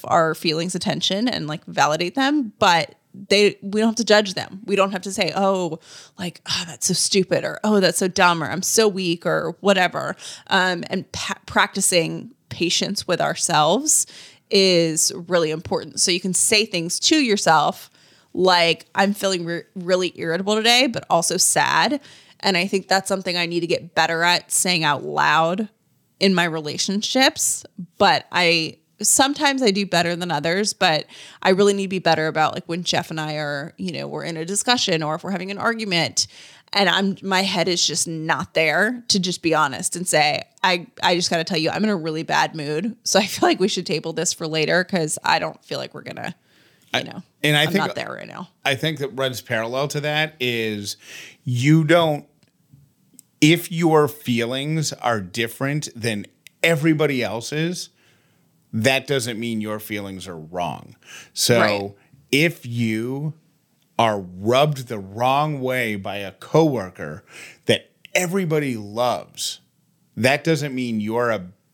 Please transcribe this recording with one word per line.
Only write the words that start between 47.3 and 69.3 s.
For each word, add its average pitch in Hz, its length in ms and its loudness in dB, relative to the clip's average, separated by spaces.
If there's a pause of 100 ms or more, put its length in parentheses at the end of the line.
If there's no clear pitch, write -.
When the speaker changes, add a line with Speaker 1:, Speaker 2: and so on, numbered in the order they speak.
Speaker 2:
and 147 140 2
I 147 80 4
Speaker 1:
I'm 156 80 2
Speaker 2:
think, 185 60 0
Speaker 1:
not - 180 0
there - 160 -8
right - 160 -14
now." - 220 -14 (160)
Speaker 2:
I 139 100 2
think 156 240 -4
that 139 80 -4 (100)
runs 131 220 -2
parallel 120 480 -4
to 147 140 -6
that 151 400 -2
is 110 560 -2 (480)
you 147 400 4
don't, 156 400 2 (1160)
if 170 300 4
your 160 360 4
feelings 131 840 -2
are 113 280 -2
different 117 760 -4
than 107 320 -4 (340)
everybody 151 640 2
else's, 147 640 -6 (840)
that 131 340 0
doesn't 123 320 -2
mean 113 220 -4
your 107 180 -6
feelings 98 480 -10
are 87 100 -12
wrong. 80 580 -8 (380)
So - 260 4
Speaker 1:
Right. 101 320 0 (400)
Speaker 2:
if 160 340 2
you 120 680 -2 (640)
are 110 220 4
rubbed 120 680 0
the 117 120 -8
wrong 131 640 0
way 127 340 -2
by 101 220 -8
a 98 160 -8
coworker 98 880 0 (420)
that - 260 0 (220)
everybody 165 640 0
loves, 107 800 -4 (580)